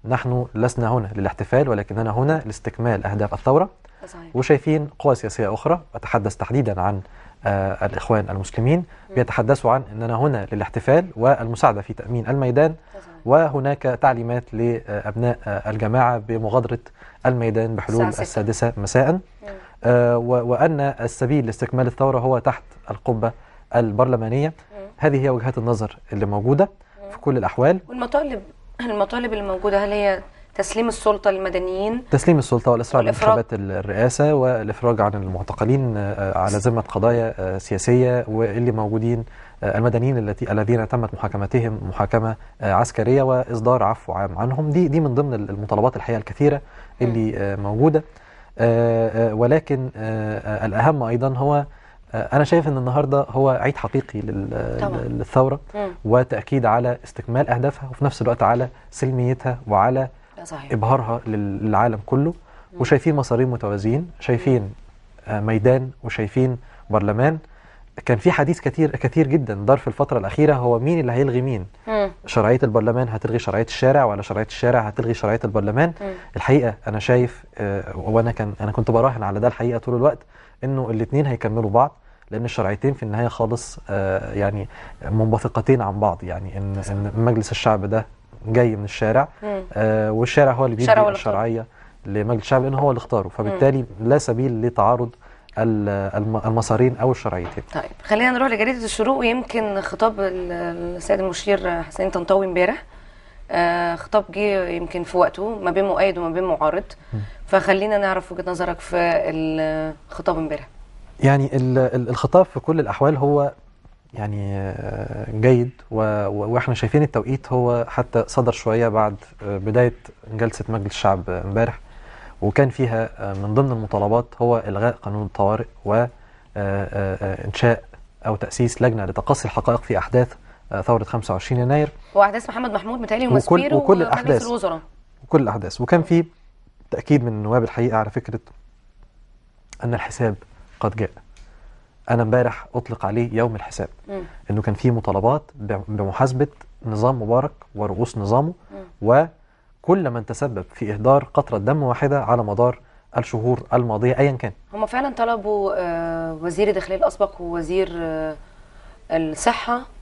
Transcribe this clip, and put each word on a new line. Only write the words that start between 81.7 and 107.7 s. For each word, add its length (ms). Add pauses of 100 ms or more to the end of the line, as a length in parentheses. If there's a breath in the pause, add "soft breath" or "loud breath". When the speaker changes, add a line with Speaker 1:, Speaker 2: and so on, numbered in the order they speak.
Speaker 1:
بعض، 260 (340 soft breath)
لأن 140
الشرعيتين 500
في 80
النهاية 260
خالص، 500 (120)
آه، 420
يعني 360 (420 loud breath)
منبثقتين 720
عن 180
بعض، 240
يعني 340
إن، 240
Speaker 2:
صح. 80
Speaker 1:
إن 260
مجلس 340
الشعب 340
ده 220 (400)
جاي 300
من 80
الشارع، 440 (140)
Speaker 2:
مم. 200 (100)
Speaker 1:
آه، 400
والشارع 400
هو 120
اللي 120
Speaker 2:
الشارع 180
Speaker 1:
بيدي 100
Speaker 2:
هو 40
اللي 100
اختاره. 160
Speaker 1:
الشرعية 320 (400 soft breath)
لمجلس 360
الشعب 200
لأن 120
هو 160
اللي 80
اختاره، 260
Speaker 2:
مم. 60
Speaker 1:
فبالتالي 540 (160)
لا 180
سبيل 480
لتعارض 440 (480 soft breath)
ال-، 300 (340)
الم-، 220
المسارين 520
أو 140
الشرعيتين. 540 (100)
Speaker 2:
طيب، 80 (220)
خلينا 260
نروح 180
لجريدة 360
الشروق، 340
ويمكن 640
خطاب 400
ال-، 320 (440)
السيد 240
المشير 640
حسين 280
طنطاوي 360
امبارح، 360 (680 soft breath)
آه، 460
خطاب 340
جه 380
يمكن 340
في 160
وقته 440
ما 80
بين 140
مؤيد 340
وما 100
بين 160
معارض، 400 (300 loud breath)
Speaker 1:
مم. 60 (260 loud breath)
Speaker 2:
فخلينا 520